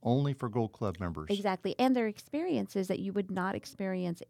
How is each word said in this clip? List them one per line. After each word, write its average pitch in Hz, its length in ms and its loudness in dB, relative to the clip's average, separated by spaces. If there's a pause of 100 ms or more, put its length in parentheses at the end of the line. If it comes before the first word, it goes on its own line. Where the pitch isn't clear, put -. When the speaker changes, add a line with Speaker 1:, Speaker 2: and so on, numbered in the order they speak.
Speaker 1:
only 139 300 4
for 131 160 -4
Gold 113 240 0
Club 95 300 -4
members. 78 280 -2
Speaker 2:
Exactly, 196 480 0
and 254 160 6
they're 240 140 2
experiences 214 800 -2
that 190 120 0
you 190 120 -4
would 190 180 -2
not 185 260 -2
experience 185 760 -4